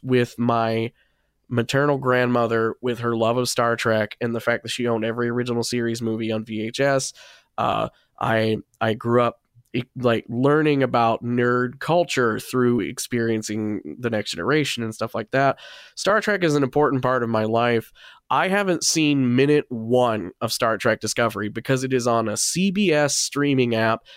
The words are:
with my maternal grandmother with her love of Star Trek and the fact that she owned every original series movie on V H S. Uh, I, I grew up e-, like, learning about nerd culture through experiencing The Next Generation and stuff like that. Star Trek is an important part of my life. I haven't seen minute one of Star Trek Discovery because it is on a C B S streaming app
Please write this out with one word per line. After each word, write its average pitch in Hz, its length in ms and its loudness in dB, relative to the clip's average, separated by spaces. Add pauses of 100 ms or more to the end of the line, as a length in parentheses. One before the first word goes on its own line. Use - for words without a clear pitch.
with 123 360 0
my 113 520 0 (580)
maternal 135 500 0
grandmother 120 840 2
with 120 200 -4
her 117 160 -2
love 113 200 2
of 123 120 0
Star 117 280 0
Trek 110 460 0
and 117 120 -2
the 113 60 -4
fact 117 220 -2
that 117 80 -10
she 120 180 -4
owned 113 160 0
every 117 240 -2
original 120 340 -2
series 117 400 -2
movie 113 300 -2
on 110 140 -4
V 107 200 -6
H 117 140 -6
S. 139 320 0 (460)
Uh, 113 320 -2 (280)
I, 110 400 0 (220)
I 113 140 0
grew 120 280 2
up 117 180 -2 (340)
e-, 123 80 -2 (140)
like, 120 340 0
learning 143 520 2
about 120 400 2
nerd 123 560 0
culture 131 600 0
through 120 400 2
experiencing 107 1200 -4
The 120 100 -4
Next 107 220 -4
Generation 131 500 -2
and 110 120 -6
stuff 113 200 -8
like 110 180 -6
that. 135 260 2 (360)
Star 208 280 0
Trek 202 200 0
is 156 120 2
an 143 80 2
important 131 400 2
part 127 200 2
of 117 60 -2
my 110 160 0
life. 117 480 0 (380)
I 156 180 2
haven't 190 360 0
seen 139 520 2
minute 143 320 4
one 117 720 0
of 117 140 -4
Star 113 240 0
Trek 110 220 0
Discovery 107 500 -2
because 127 340 -4
it 131 100 -2
is 120 120 0
on 117 220 0
a 104 100 -4
C 190 320 0
B 185 220 0
S 147 220 2
streaming 131 600 0
app 113 260 0 (160)